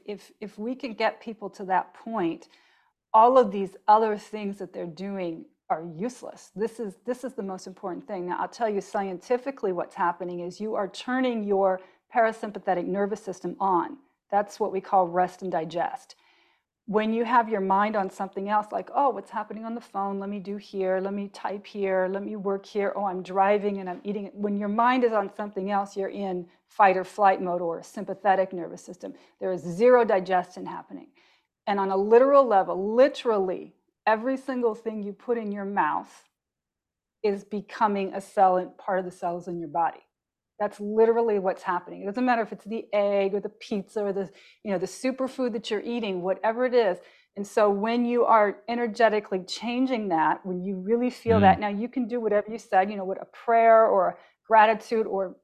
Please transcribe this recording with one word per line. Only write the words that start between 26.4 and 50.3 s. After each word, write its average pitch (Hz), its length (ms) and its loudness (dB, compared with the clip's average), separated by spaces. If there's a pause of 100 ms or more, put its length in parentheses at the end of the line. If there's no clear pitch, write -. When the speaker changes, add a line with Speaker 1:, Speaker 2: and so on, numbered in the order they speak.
Speaker 1:
fight 190 300 6
or 185 80 -2
flight 196 360 4
mode 175 200 -2
or 165 220 -4
sympathetic 190 680 -2
nervous 175 320 -10
system. - 300 -14 (260)
There 190 140 -4
is 170 80 -6
zero 233 420 6
digestion 185 640 0
happening. - 440 -14 (580)
And 202 120 2
on 196 120 0
a 190 60 2
literal 254 480 8
level, 190 500 2
literally 214 800 2 (340)
every 220 280 2
single 247 380 -2
thing 220 300 -8
you 202 100 -8
put 233 240 -4
in 214 140 -6
your 202 120 -8
mouth 185 480 -2 (1120)
is 202 200 -2
becoming 202 720 -2
a 196 40 -6
cell 185 380 2
and 185 200 -4
part 190 220 -4
of 185 60 -6
the 180 60 -10
cells 175 360 -8
in 175 120 -8
your 160 100 -10
body. 165 300 -2 (600)
That's 208 200 -4
literally 220 600 2
what's 185 240 -2
happening. 180 400 -6
It - 20 -12
doesn't 208 200 -2
matter 233 180 2
if 208 80 -8
it's 202 140 -14
the 220 280 -8
egg 202 400 2
or 202 60 -2
the 208 100 -8
pizza - 540 -6
or 196 100 -2
the, 196 160 -4 (340)
you 208 80 -6
know, 185 60 0
the 180 80 -4
superfood 254 680 -4
that - 180 -8
you're 208 100 -2
eating, 220 400 -4
whatever 214 440 0
it 247 100 -2
is. 185 240 2 (360)
And 202 120 -8
so 208 240 4
when 226 340 0
you 240 200 2
are 208 320 4 (100)
energetically 214 720 0
changing 240 680 -4
that, 160 360 0